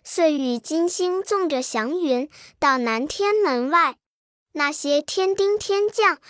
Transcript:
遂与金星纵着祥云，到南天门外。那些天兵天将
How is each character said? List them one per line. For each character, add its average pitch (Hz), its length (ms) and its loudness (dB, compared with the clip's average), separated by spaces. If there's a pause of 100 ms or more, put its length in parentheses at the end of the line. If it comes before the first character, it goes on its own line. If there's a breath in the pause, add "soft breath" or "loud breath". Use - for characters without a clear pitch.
遂 320 320 2
与 254 240 -2
金 330 300 0
星 359 340 -2
纵 381 260 0
着 269 140 -2
祥 247 340 -4
云， 285 320 -2 (300 loud breath)
到 269 200 2
南 233 280 -2
天 403 300 0
门 277 340 0
外。 311 260 2 (560)
那 294 200 -2
些 285 300 0
天 381 320 0
兵 403 240 2
天 403 300 0
将 403 300 0 (120 loud breath)